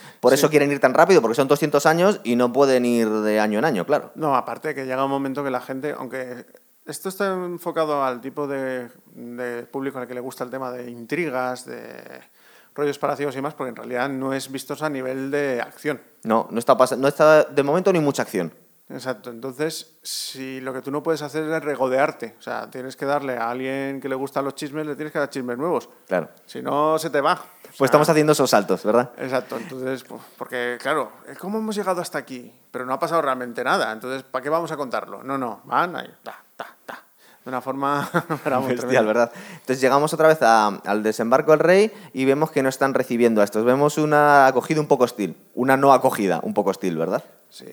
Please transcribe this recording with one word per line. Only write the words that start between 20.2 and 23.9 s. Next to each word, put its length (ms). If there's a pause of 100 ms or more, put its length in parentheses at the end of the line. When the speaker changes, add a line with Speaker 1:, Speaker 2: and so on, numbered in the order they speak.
Speaker 2:
lo 120
que 80
tú 80
no 140
puedes 180
hacer 220
es 200
regodearte, 760
o 20
sea, 300
tienes 240
que 100
darle 320
a 140
alguien 500